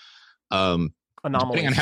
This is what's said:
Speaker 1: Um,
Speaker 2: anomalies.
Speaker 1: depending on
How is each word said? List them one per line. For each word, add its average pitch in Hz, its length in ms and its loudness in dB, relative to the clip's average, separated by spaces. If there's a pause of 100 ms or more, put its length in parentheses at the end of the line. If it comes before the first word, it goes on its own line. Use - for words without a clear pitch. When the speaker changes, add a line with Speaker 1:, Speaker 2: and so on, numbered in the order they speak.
(500)
Speaker 1:
Um, 90 440 0 (300)
Speaker 2:
anomalies. 127 380 -2
Speaker 1:
depending 147 60 0
on 131 140 2